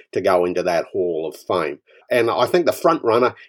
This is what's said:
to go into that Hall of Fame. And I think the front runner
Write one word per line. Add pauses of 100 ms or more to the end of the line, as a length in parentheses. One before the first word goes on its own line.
(140)
to
go
into
that
Hall
of
Fame. (300)
And
I
think
the
front
runner (140)